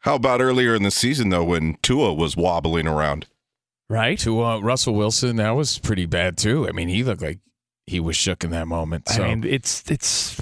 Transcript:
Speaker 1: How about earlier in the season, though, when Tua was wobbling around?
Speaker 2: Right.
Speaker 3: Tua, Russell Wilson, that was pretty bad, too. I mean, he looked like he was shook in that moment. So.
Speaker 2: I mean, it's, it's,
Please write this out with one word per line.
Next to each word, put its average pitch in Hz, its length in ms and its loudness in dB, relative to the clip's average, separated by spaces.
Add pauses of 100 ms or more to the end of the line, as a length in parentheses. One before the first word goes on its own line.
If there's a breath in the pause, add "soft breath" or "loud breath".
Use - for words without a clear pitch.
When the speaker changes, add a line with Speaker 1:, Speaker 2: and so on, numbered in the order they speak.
Speaker 1:
How 147 120 2
about 127 260 4
earlier 127 360 4
in 101 80 2
the 101 80 4
season, 123 380 0
though, 87 140 2
when 80 380 0
Tua 127 320 2
was 78 240 -2
wobbling 85 480 0
around? 76 400 0 (640)
Speaker 2:
Right. 113 300 0
Speaker 3:
Tua, 113 420 -2
Russell 120 320 0
Wilson, 110 440 0
that 110 180 2
was 143 240 -2
pretty 92 260 0
bad, 87 320 -2
too. 120 320 0
I - 40 -4
mean, 87 160 -4
he 104 140 0
looked 104 200 -4
like 80 160 -6 (480)
he 92 120 -2
was 82 160 -2
shook - 280 -2
in 82 80 -4
that 82 160 -4
moment. 82 420 -4
So. 113 140 0
Speaker 2:
I 113 100 0
mean, 113 180 -2
it's, - 380 -4
it's, - 520 -4